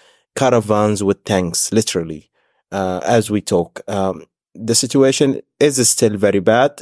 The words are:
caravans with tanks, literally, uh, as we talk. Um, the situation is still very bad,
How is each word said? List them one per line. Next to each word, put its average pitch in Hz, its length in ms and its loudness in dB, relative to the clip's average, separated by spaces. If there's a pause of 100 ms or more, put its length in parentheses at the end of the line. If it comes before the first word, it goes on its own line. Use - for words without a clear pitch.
(360)
caravans 107 680 0
with 98 220 0
tanks, 92 460 -2
literally, 82 600 -4 (400)
uh, 92 320 -4
as 110 260 2
we 104 120 -2
talk. 87 460 -2
Um, 95 360 -4 (320)
the 113 180 -4
situation 135 680 2 (180)
is 135 280 2
still 107 300 0
very 98 220 2
bad, 117 420 2